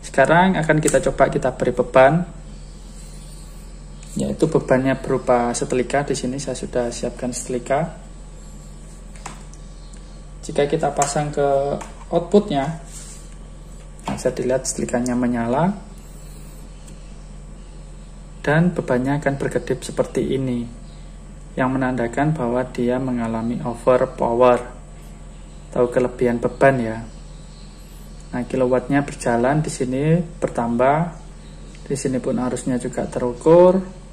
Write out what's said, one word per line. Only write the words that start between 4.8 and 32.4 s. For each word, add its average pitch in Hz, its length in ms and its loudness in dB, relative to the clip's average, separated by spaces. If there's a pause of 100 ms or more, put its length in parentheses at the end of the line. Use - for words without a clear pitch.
berupa 123 560 2
setelika. 135 480 0
Di 139 160 -2
sini 131 240 -4
saya 127 160 -6
sudah 120 320 -2
siapkan 123 400 -4
setelika. 131 720 -2 (2500)
Jika 147 240 2
kita 151 240 0
pasang 147 400 0
ke 143 160 2 (640)
outputnya, 170 680 2 (1200)
nah, - 140 -4
bisa 123 160 0
dilihat 127 340 0
setelikanya 123 480 -2
menyala 123 560 2 (2750)
dan 165 320 4
bebannya 135 480 0
akan 139 160 2
berkedip 131 480 -2
seperti 135 480 0
ini, 123 320 -2 (880)
yang 131 160 2
menandakan 131 640 0
bahwa 123 240 0 (160)
dia 123 240 2
mengalami 117 640 -2
overpower 123 960 4 (1120)
atau 123 160 4
kelebihan 120 560 2
beban 135 320 6
ya. 113 240 -2 (1400)
Nah, 123 80 -2
kilowattnya 127 560 4
berjalan 135 640 2
di - 80 -2
sini 139 480 2
bertambah, 127 800 2 (880)
di 143 80 -2
sini 131 240 0
pun 127 160 0
arusnya 123 480 0